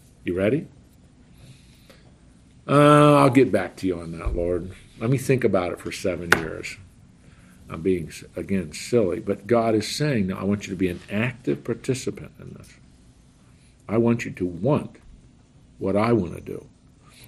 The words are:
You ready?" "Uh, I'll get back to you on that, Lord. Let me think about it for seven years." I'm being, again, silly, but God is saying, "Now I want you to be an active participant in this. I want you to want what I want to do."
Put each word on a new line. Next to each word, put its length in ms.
You 100
ready?" 320
"Uh, 460
I'll 160
get 220
back 260
to 100
you 100
on 140
that, 240
Lord. 360
Let 100
me 80
think 280
about 260
it 80
for 140
seven 440
years." 380
I'm 120
being, 300
again, 380
silly, 460
but 280
God 260
is 140
saying, 400
"Now 120
I 40
want 240
you 60
to 40
be 120
an 100
active 540
participant 760
in 180
this. 160
I 100
want 280
you 60
to 140
want 520
what 160
I 160
want 240
to 60
do." 240